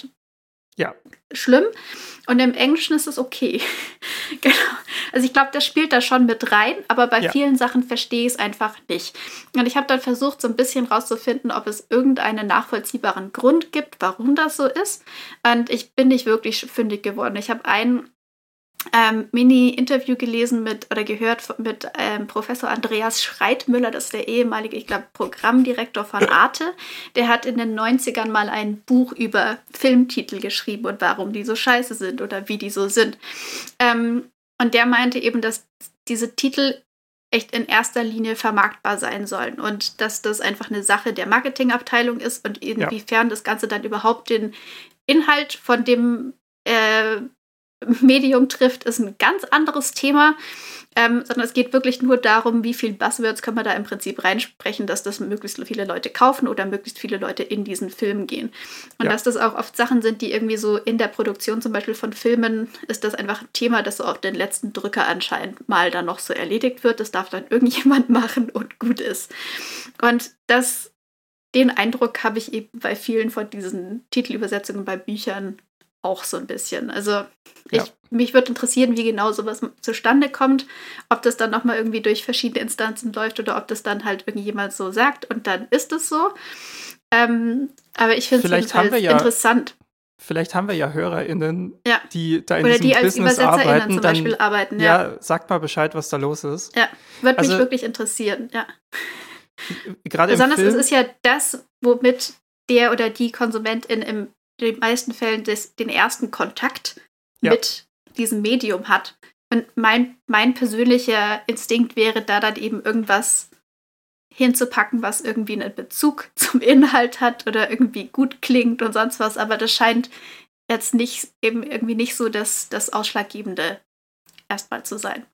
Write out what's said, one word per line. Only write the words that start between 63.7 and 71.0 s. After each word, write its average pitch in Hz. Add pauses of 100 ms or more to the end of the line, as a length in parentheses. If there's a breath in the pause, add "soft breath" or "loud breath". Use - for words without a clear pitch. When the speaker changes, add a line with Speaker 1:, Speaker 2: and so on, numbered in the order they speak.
Speaker 2:
das 202
so -
auf -
den 190
letzten 202
Drücker 202
anscheinend -
mal 175
dann 175
noch 170
so -
erledigt 226
wird. 226
Das 220
darf 185
dann -
irgendjemand 254
<laughs> -
machen 240
und -
gut 233
ist. - (720 loud breath)
Und 240 (160)
das, - (600)